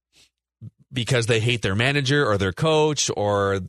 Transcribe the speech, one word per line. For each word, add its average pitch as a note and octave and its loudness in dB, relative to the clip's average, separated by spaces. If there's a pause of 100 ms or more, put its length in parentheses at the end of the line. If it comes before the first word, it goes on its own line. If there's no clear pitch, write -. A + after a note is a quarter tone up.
(920)
because A#2+ 0
they A2+ 2
hate A#2+ 0
their G2 0
manager C#3 0
or G#2 0
their F#2 0
coach D#3 0
or G2+ 0